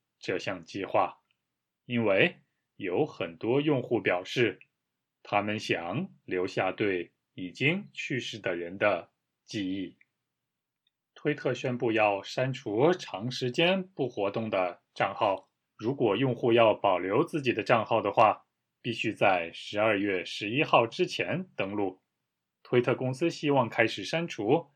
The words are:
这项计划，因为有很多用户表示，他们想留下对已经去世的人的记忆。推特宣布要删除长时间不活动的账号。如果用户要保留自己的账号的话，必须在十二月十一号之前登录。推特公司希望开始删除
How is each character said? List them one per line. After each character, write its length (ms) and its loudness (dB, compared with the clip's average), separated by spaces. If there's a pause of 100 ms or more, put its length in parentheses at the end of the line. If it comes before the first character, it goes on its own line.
(180)
这 220 -4
项 240 -8
计 220 -8
划， 340 0 (640)
因 200 -2
为 340 4 (360)
有 300 -2
很 300 -8
多 240 0
用 240 0
户 160 0
表 240 0
示， 360 0 (600)
他 200 0
们 180 -4
想 500 -4 (140)
留 240 -2
下 240 0
对 400 -2 (220)
已 180 -10
经 400 0
去 280 -8
世 200 -10
的 160 -4
人 220 -8
的 340 0 (340)
记 240 -6
忆。 280 -6 (1160)
推 220 -4
特 180 -4
宣 240 -4
布 140 0
要 320 2
删 300 -4
除 400 2
长 360 -8
时 220 -4
间 380 2
不 180 -4
活 240 -2
动 180 -4
的 320 -2 (120)
账 200 -2
号。 360 -2 (260)
如 180 -4
果 220 2
用 180 0
户 200 2
要 200 8
保 240 2
留 280 0
自 160 -6
己 100 0
的 100 -2
账 240 2
号 160 2
的 120 0
话， 320 4 (360)
必 120 -4
须 200 -4
在 400 2
十 280 -6
二 160 4
月 260 -2
十 260 -8
一 140 0
号 240 4
之 180 -2
前 520 -4
登 140 -4
录。 300 -2 (640)
推 180 2
特 140 0
公 180 -4
司 160 -2
希 220 -2
望 160 4
开 180 2
始 200 -4
删 200 -4
除 500 0